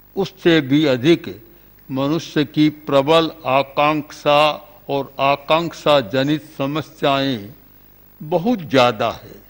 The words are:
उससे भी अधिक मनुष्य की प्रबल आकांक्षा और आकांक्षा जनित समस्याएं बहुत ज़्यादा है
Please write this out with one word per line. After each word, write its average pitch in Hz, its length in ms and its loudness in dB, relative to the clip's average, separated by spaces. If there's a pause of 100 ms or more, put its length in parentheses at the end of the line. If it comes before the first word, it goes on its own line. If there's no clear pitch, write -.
(160)
उससे 175 460 0
भी 143 260 2
अधिक 135 400 2 (600)
मनुष्य 143 560 -2
की 151 240 2 (180)
प्रबल 147 440 2 (160)
आकांक्षा 147 920 0 (500)
और 139 300 -6
आकांक्षा 147 800 0 (100)
जनित 143 360 -2 (120)
समस्याएं 139 960 -4 (680)
बहुत 180 400 -2
ज़्यादा 120 520 0
है - 220 -18 (140)